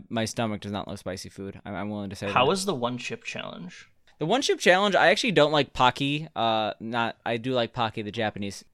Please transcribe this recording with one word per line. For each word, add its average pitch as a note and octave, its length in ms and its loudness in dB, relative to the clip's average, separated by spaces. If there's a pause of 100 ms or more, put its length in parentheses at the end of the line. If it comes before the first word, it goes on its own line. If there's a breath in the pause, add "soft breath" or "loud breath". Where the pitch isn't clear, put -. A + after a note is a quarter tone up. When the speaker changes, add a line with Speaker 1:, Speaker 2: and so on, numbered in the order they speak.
Speaker 1:
my A2+ 160 -2
stomach G#2+ 360 -4
does G2+ 100 -8
not G2+ 160 -6
love G2+ 100 -10
spicy F#2+ 320 -10
food. G2 340 -12
I'm, G2+ 120 -10
I'm G2+ 160 -6
willing G2+ 180 -6
to G2 60 -10
say G2+ 160 -6
Speaker 2:
How B2+ 140 4
Speaker 1:
that. C#3+ 40 4
Speaker 2:
was F#3+ 160 0
the G3 80 0
one B2 240 -2
chip - 260 -10
challenge? - 680 -12 (280 soft breath)
Speaker 1:
The D3+ 80 -4
one A3+ 160 2
chip F4 180 0
challenge, F#3+ 360 4
I D#3+ 160 6
actually G3+ 220 0
don't D3+ 180 6
like D3 220 2
Pocky. C#3+ 640 2
Uh, A2 440 0
not, A2+ 360 -2 (120)
I A#2 100 0
do A#2+ 160 -4
like A#2 200 0
Pocky, A2+ 280 -2
the G#2 100 -8
Japanese G2+ 640 -4